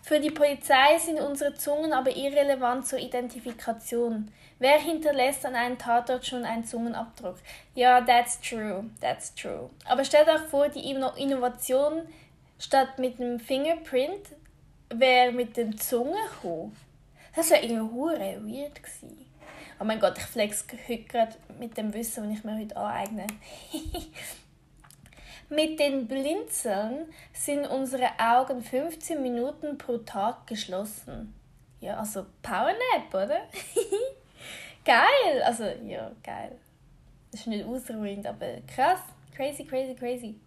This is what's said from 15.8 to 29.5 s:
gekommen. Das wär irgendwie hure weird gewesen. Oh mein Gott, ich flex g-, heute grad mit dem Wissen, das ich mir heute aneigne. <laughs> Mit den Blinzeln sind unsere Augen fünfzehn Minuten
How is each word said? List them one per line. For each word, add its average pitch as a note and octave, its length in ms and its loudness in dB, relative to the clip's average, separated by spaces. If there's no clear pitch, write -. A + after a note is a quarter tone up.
gekommen. E3+ 360 -6
Das E4 140 0
wär - 120 8
irgendwie A3+ 320 -4
hure A#3+ 520 -4
weird C#4 360 -10
gewesen. - 440 -18
Oh G3+ 40 -6
mein A3 160 -2
Gott, G3 180 4
ich - 60 -10
flex G#3+ 420 -4
g-, A#3+ 120 -16
heute A3+ 160 -6
grad A3+ 340 0
mit A#3 160 -12
dem G#3+ 180 -4
Wissen, A3 360 -6
das G#3+ 80 -4
ich G#3+ 80 -12
mir G#3+ 120 -6
heute G#3+ 200 -8
aneigne. G#3 500 -4
<laughs> - 340 -8
Mit D#4 280 2
den C4+ 300 0
Blinzeln C4+ 1040 -4
sind C#4+ 340 -2
unsere B3+ 400 0
Augen B3 460 4
fünfzehn D#4 580 -4
Minuten C4+ 560 -4